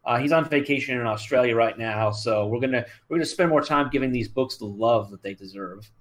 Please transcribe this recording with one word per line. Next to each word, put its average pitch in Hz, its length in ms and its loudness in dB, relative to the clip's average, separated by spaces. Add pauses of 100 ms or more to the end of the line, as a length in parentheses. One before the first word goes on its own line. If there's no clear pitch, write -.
uh, 120 120 2
he's 143 140 0
on 160 160 4
vacation 143 520 0
in 117 80 -2
Australia 117 480 2
right 113 220 2
now, 110 340 0
so 107 360 0
we're 120 120 -2
gonna, 127 260 0 (240)
we're 165 80 -2
gonna 156 80 0
spend 170 240 0
more 147 140 4
time 143 280 0
giving 135 200 0
these 117 180 -2
books 131 280 -2
the 110 80 -10
love 107 440 0
that 98 140 -18
they 98 100 -8
deserve. 98 560 -14 (120)